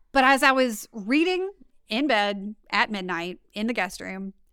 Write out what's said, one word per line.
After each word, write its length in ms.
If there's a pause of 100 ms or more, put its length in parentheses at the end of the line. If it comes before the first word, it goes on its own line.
(120)
But 120
as 180
I 120
was 380
reading 600 (380)
in 180
bed 480 (160)
at 180
midnight 500 (140)
in 140
the 60
guest 280
room, 320 (200)